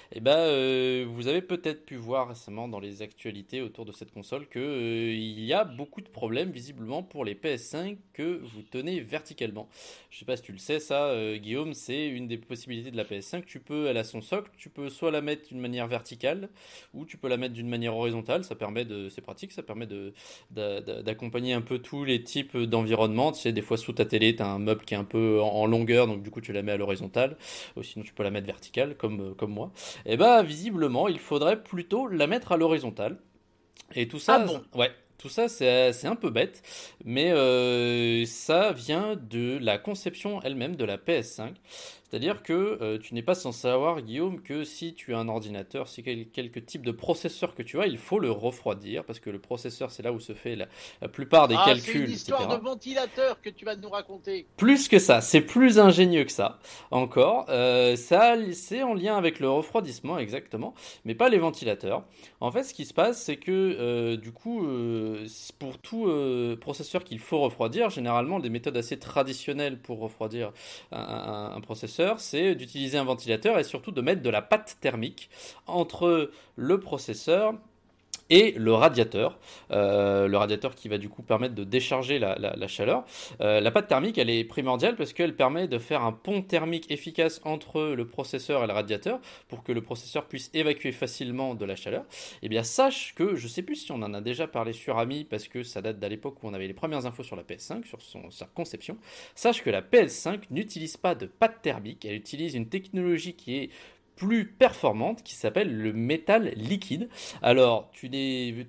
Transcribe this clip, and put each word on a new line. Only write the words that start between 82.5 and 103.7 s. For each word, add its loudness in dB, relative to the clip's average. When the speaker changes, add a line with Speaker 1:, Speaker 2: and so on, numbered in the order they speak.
Speaker 1:
la -6
chaleur. 0
Euh, 6
la 4
pâte 2
thermique, 2
elle 2
est 2
primordiale 0
parce -4
qu'elle 0
permet 2
de -2
faire -2
un 0
pont -4
thermique -2
efficace -2
entre -4
le -2
processeur -2
et 2
le -2
radiateur -2
pour -12
que -4
le -2
processeur -8
puisse -12
évacuer 0
facilement -4
de -6
la -6
chaleur. -6
Eh -8
bien, 0
sache 0
que, 0
je -8
sais -8
plus -6
si -12
on -6
en -6
a -8
déjà -4
parlé -4
sur -4
Ami -2
parce -8
que -8
ça -8
date -6
de -6
l'époque -10
où -10
on -8
avait -6
les -8
premières -6
infos -10
sur -14
la -12
P -14
S -14
cinq, -10
sur -18
son, -18
sa -16
conception, -12
sache 0
que -2
la 2
P 6
S 6
cinq -6
n'utilise -6
pas 0
de -8
pâte 0
thermique, -6
elle -6
utilise -8
une -4
technologie -2
qui -8
est -8